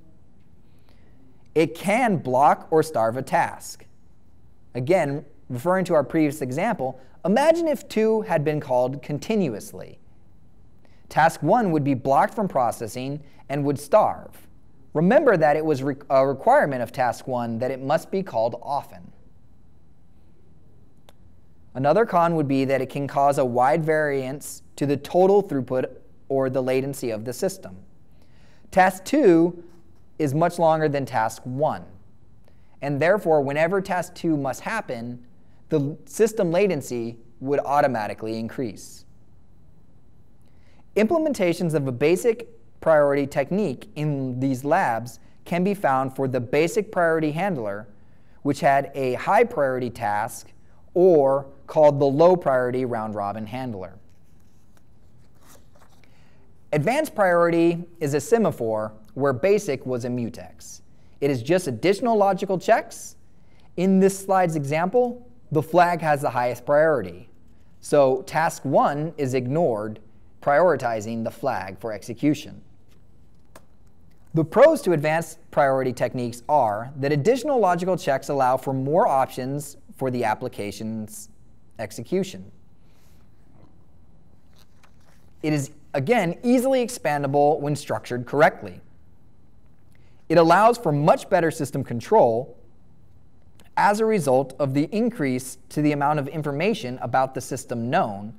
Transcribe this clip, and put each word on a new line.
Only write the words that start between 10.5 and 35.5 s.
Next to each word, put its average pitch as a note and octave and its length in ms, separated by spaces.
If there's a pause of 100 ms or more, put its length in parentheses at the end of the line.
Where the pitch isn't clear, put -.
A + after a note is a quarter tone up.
Task - 320
one G3 300
would D#3 120
be C#3 120
blocked C#3 400
from G#3 120
processing B2+ 760 (260)
and C#3+ 160
would C#3 140
starve. C#3 500 (640)
Remember A3 420
that D3+ 220
it D#3 80
was D3+ 160
re-, C3+ 140 (160)
a C3+ 160
requirement C#3+ 560
of A2 80
task B2 360
one A#2+ 300
that B2+ 140
it C3 100
must D3 300
be F#3+ 100
called A#2 400
often. G2 500 (2500)
Another D3+ 320
con E3+ 300
would D3+ 120
be C3+ 180
that C3 180
it B2+ 80
can C#3+ 160
cause C#3+ 320
a C#3 60
wide B2+ 380
variance D3 800 (140)
to D3 100
the C#3 120
total F#3+ 440
throughput C3+ 460 (420)
or C3+ 220
the C3+ 100
latency C3 480
of A2 160
the B2 80
system. F3+ 440 (920)
Task F#3 360
two F3 580 (560)
is D3 140
much E3+ 240
longer D#3+ 320
than C#3 160
task A2+ 380
one. B2+ 420 (960)
And C#3 180
therefore, D#3+ 440
whenever D#3+ 380
task F3+ 340
two E3 200
must C3+ 260
happen, B2 600 (460)